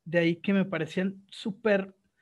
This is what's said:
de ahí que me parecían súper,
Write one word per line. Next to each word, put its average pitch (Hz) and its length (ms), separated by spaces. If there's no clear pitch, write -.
de 170 140
ahí 170 180
que 196 160
me 196 120
parecían 190 640
súper, 196 640